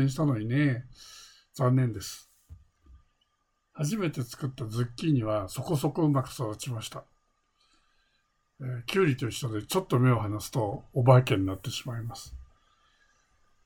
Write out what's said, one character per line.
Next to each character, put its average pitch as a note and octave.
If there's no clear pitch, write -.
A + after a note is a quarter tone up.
見 C3+
し C3+
た D#3+
の B2+
に A2
ね。 C3
残 B2+
念 B2
で G2+
す。 -
初 D#3
め F3+
て C3+
作 -
っ -
た C3
ズ A2
ッ A#2+
キ E3+
ー D3+
ニ A#2+
は G#2+
そ -
こ D#3
そ D3+
こ F3
う D3+
ま C#3
く -
育 G#2+
ち -
ま A2+
し -
た。 -
え -
ー、 B2
き -
ゅ F#3+
う F#3
り C#3
と B2
一 G#2+
緒 A#2
で G#2+
ち -
ょ F#3+
っ F#3+
と -
目 B2+
を A#2
離 G#2
す -
と G#2+
お C3
化 B2+
け B2+
に F#2+
な F#2+
っ -
て -
し -
ま A#2
い -
ま A#2
す。 -